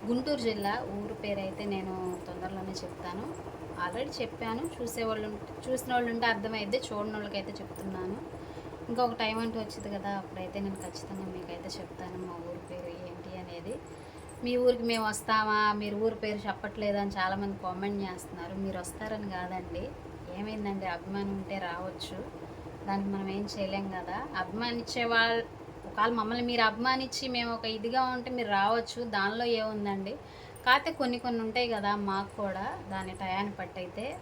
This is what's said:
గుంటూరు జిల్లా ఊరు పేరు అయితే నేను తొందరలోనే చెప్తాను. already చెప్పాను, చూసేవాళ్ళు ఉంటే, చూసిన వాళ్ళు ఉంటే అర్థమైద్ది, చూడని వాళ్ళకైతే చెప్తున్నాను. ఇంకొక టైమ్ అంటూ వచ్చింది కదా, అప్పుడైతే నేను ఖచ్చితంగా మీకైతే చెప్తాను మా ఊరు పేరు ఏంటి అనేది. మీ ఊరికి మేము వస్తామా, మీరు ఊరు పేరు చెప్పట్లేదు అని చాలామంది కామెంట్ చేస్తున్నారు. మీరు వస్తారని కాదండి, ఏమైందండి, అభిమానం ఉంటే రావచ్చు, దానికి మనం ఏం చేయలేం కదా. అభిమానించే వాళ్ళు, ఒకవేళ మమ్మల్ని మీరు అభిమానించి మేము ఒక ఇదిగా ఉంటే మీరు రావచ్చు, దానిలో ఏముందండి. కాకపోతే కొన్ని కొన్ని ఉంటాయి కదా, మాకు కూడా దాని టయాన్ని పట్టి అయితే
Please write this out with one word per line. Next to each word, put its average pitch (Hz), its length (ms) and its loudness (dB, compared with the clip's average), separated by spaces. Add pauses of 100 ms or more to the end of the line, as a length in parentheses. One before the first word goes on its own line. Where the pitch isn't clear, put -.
గుంటూరు 262 380 2
జిల్లా 208 280 2 (220)
ఊరు 208 180 -4 (100)
పేరు 202 220 0
అయితే 202 180 -4 (100)
నేను 190 200 -2 (340)
తొందరలోనే 185 540 -4
చెప్తాను. 185 420 -6 (600)
already 226 360 -2
చెప్పాను, 226 420 -2 (140)
చూసేవాళ్ళు 226 560 0
ఉంటే, - 200 -8 (140)
చూసిన 254 300 0
వాళ్ళు 240 180 4
ఉంటే 233 180 2
అర్థమైద్ది, 220 560 0
చూడని 214 300 -2
వాళ్ళకైతే 202 420 -4
చెప్తున్నాను. 190 580 -4 (680)
ఇంకొక 240 340 4
టైమ్ 220 220 2
అంటూ 226 200 0
వచ్చింది 208 340 -6
కదా, 202 140 -2 (100)
అప్పుడైతే 185 440 -6
నేను 190 200 -4
ఖచ్చితంగా 190 500 -6
మీకైతే 175 420 -8
చెప్తాను 180 480 -8
మా 175 80 -6 (160)
ఊరు 170 100 -8 (120)
పేరు 175 180 -8 (160)
ఏంటి 180 260 -10 (120)
అనేది. 175 320 -8 (680)
మీ 247 100 4 (120)
ఊరికి 240 260 6
మేము 220 200 4
వస్తామా, 214 480 4 (240)
మీరు 202 120 0 (100)
ఊరు 220 200 2
పేరు 208 220 0
చెప్పట్లేదు 202 560 0
అని 196 160 0
చాలామంది 196 460 2
కామెంట్ 196 420 0
చేస్తున్నారు. 180 460 -8 (120)
మీరు 185 180 -2
వస్తారని 214 540 -4
కాదండి, 180 480 -4 (520)
ఏమైందండి, 202 560 -2
అభిమానం 196 420 -2
ఉంటే 196 280 -4
రావచ్చు, 185 520 -4 (680)
దానికి 196 260 2
మనం 196 240 -2
ఏం 208 160 0
చేయలేం 196 420 -2
కదా. 180 240 -4 (220)
అభిమానించే 233 600 -2 (100)
వాళ్ళు, 233 280 6 (480)
ఒకవేళ 226 300 4
మమ్మల్ని 233 320 2
మీరు 240 160 6
అభిమానించి 254 580 2 (120)
మేము 233 200 2
ఒక 226 100 -4 (100)
ఇదిగా 233 260 4 (140)
ఉంటే 247 200 -4
మీరు 226 220 2
రావచ్చు, 226 400 4 (160)
దానిలో 214 320 4 (140)
ఏముందండి. 202 520 0 (540)
కాకపోతే 277 240 10 (100)
కొన్ని 247 240 4
కొన్ని 233 220 2
ఉంటాయి 240 260 4
కదా, 208 200 4 (180)
మాకు 196 200 0 (120)
కూడా 190 240 0 (260)
దాని 185 300 -4
టయాన్ని 196 380 0
పట్టి 185 240 -6
అయితే 185 200 -6 (180)